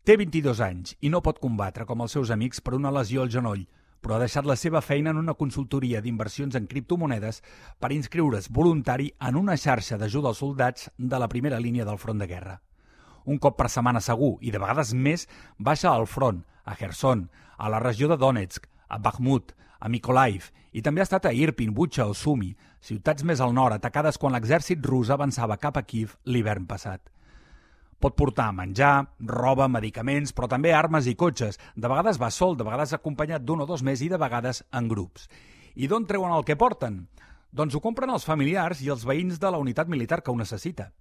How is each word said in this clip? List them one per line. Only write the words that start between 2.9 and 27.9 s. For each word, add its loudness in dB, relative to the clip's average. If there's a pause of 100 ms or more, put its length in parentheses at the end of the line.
lesió 0
al 0
genoll, -2 (340)
però -2
ha 2
deixat -2
la 4
seva 0
feina 0
en 0
una -2
consultoria -2
d'inversions -4
en -4
criptomonedes -4 (360)
per -2
inscriure's 0
voluntari 2 (180)
en 2
una 2
xarxa 0
d'ajuda 0
als -6
soldats -2
de -2
la 0
primera -2
línia -2
del -6
front -4
de -6
guerra. -12 (680)
Un 0
cop 2
per 2
setmana 2
segur, 2
i -6
de -4
vegades 0
més, 0 (320)
baixa 2
al 2
front, 0 (240)
a -10
Kherson, 0 (300)
a -4
la 0
regió 0
de 4
Donetsk, 0 (220)
a -6
Bakhmut, 0 (260)
a -4
Mykolaiv, 2 (240)
i -6
també 2
ha -4
estat 2
a 2
Irpin, 0
Bucha 0
o -4
Sumy, -2 (260)
ciutats -2
més 2
al 2
nord 4
atacades 0
quan 0
l'exèrcit 2
rus 2
avançava 0
cap -2
a -2
Kyiv -6
l'hivern 0
passat. -10 (880)